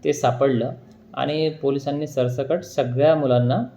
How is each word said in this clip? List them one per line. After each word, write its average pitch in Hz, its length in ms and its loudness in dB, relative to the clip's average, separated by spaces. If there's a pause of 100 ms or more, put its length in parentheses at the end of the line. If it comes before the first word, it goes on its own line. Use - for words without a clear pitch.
ते 147 100 0
सापडलं 127 580 2 (420)
आणि 151 360 -2
पोलिसांनी 143 580 -4
सरसकट 131 560 -2
सगळ्या 135 520 2
मुलांना 131 480 2 (140)